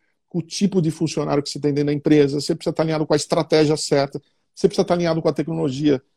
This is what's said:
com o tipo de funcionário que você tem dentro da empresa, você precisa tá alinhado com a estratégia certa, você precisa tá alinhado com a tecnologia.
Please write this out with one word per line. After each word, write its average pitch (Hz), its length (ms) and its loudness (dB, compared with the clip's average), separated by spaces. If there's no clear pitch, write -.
com 180 100 -6
o 156 40 -4
tipo 196 380 -2
de 160 100 0
funcionário 151 520 -4
que - 80 -10
você 143 100 -10
tem 143 140 0
dentro 143 140 0
da 147 40 -2
empresa, 147 480 2
você 165 140 -4
precisa 165 180 -6
tá 156 100 -2
alinhado 156 240 -2
com - 60 0
a 151 40 4
estratégia 156 600 2
certa, 143 460 -2
você - 140 2
precisa 180 180 0
tá 175 80 0
alinhado 165 260 0
com 165 80 0
a 151 40 0
tecnologia. 147 680 0